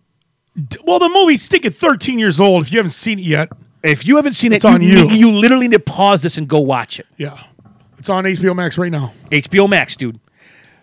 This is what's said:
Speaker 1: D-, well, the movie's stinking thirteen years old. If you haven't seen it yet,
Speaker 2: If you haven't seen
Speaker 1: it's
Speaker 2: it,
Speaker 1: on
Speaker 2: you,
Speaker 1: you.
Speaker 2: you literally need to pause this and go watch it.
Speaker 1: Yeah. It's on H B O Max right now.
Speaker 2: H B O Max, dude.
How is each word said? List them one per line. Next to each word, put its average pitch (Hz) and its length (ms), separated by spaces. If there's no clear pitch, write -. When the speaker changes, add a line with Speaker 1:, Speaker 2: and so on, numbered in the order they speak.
Speaker 1:
D-, 135 280
well, 349 160
the 349 100
movie's 349 340
stinking 339 280
thirteen 254 480
years 185 200
old. 185 240
If 127 80
you 220 80
haven't 180 120
seen 214 280
it 185 60
yet, 151 240
Speaker 2:
If 151 220
you 254 120
haven't 285 160
seen 233 200
Speaker 1:
it's - 120
Speaker 2:
it, - 20
Speaker 1:
on 240 140
Speaker 2:
you, 175 260
Speaker 1:
you. - 20
Speaker 2:
you 220 220
literally 240 360
need 240 80
to 202 40
pause 190 440
this 165 140
and 156 100
go 151 120
watch 131 400
it. - 60
Speaker 1:
Yeah. 143 240
It's - 100
on 190 160
H 190 160
B 185 80
O 180 40
Max 180 240
right 175 140
now. 143 220
Speaker 2:
H 147 180
B 190 100
O 196 80
Max, 170 280
dude. 113 240